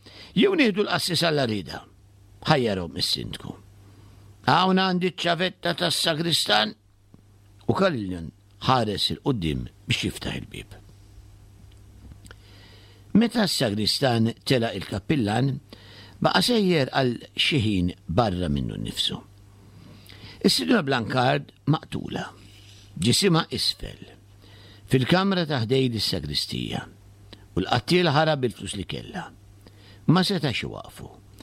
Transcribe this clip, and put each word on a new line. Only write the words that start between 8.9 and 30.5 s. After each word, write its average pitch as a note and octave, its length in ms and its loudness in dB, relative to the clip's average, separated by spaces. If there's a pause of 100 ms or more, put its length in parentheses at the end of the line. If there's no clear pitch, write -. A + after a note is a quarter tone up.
il-qudiem D#2+ 520 -2 (200)
biex - 220 -2
jiftaħ - 320 -6
il-bib. - 380 -16 (2250)
Meta A3 320 4
s-sagristan A2+ 840 2 (160)
tela A2+ 260 2
il-kappillan, A#2 800 0 (680)
baqa' D#3+ 200 4
sejjer F3+ 480 2
għal B2+ 240 2 (220)
xi - 260 2
ħin F#2 300 2 (160)
barra F2+ 420 0
minnu A#1 300 -2
nnifsu. - 400 -4 (1200)
Is-Sinjora A#3+ 400 2
Blankard C3 720 0 (180)
maqtula, - 540 -4 (760)
ġisimha D#3+ 460 4 (100)
isfel, - 460 -6 (920)
fil-kamra F3 560 2
ta' C#3+ 160 -2
ħdejn A#2+ 380 0
is-sagristija, C#2+ 800 -4 (720)
u F2+ 100 -2
l-qattil E3 500 2
ħarab D3+ 300 2
bil-flus G2+ 340 -6
li F#2 120 -8
kella. C#2 400 -10 (800)
Ma F3 180 4
setax D3+ 420 -2